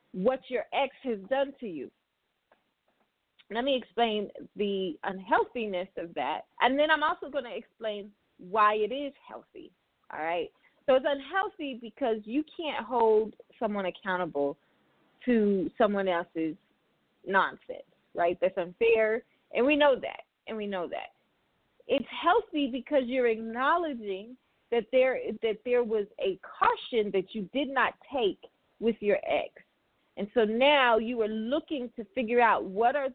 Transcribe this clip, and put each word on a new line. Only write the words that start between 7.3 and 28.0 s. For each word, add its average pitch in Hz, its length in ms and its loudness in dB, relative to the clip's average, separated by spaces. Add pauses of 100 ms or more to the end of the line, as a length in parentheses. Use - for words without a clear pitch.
explain 214 540 -10 (280)
why 208 380 4
it 214 180 0
is 277 200 -6 (140)
healthy, - 440 -18 (420)
all 151 100 -6
right? 165 260 -2 (420)
So 254 60 8
it's 269 100 2
unhealthy 285 760 -4
because 226 440 -2
you 254 180 -2 (140)
can't 294 280 -6
hold 220 480 4 (240)
someone 208 280 -4
accountable 170 720 -2 (640)
to 208 540 2
someone 202 320 2
else's 170 460 -2 (720)
nonsense, 175 600 -2 (260)
right? 175 280 0
That's 185 160 0
unfair, 220 640 2 (300)
and 233 120 2
we 294 120 4
know 285 180 6
that, - 280 -10 (240)
and 220 100 -8
we 208 100 -6
know 185 220 -6
that. - 240 -10 (720)
It's 262 180 0 (160)
healthy 320 480 2
because 269 360 -2
you're 247 220 0
acknowledging 233 1080 -2 (340)
that 233 220 2
there, 254 260 4 (240)
that 220 220 -2
there 247 220 2
was 214 220 -2 (120)
a 185 180 -2 (220)
caution 262 540 0
that 190 200 -2
you 202 200 -6
did 262 160 -2
not 254 240 0 (200)